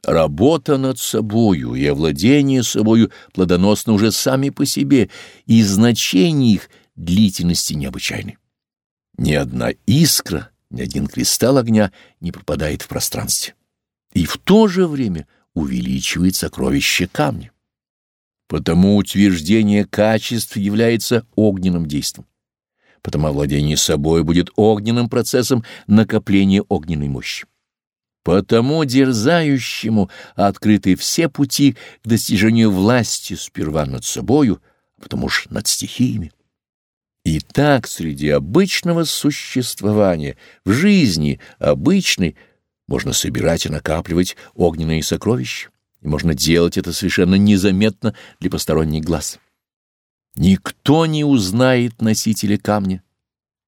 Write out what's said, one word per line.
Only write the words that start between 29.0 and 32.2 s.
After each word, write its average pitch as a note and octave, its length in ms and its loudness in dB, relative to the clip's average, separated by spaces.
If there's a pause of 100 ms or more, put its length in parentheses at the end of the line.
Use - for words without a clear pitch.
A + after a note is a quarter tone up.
открыты G2 640 2
все D#3+ 320 -2
пути C#3 480 0 (280)
к A2 40 -8
достижению A2 600 2